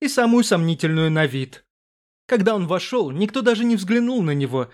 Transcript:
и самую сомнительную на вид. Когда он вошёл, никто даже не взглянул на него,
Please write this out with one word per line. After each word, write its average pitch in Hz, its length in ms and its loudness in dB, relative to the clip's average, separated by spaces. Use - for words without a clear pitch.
и 294 80 -2
самую 240 360 2
сомнительную 160 640 0
на 156 160 2
вид. 131 380 -8
Когда 220 260 2
он 185 120 -2
вошёл, 180 440 -2
никто 208 300 -2
даже 233 240 2
не 233 120 2
взглянул 233 460 -2
на 156 100 0
него, 131 420 -2